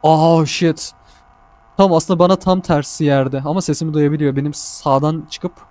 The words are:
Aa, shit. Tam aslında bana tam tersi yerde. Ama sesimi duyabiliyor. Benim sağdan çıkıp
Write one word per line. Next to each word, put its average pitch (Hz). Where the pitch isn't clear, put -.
Aa, 160
shit. -
Tam 196
aslında 165
bana 180
tam 185
tersi 156
yerde. 135
Ama 165
sesimi 156
duyabiliyor. 147
Benim 143
sağdan 151
çıkıp -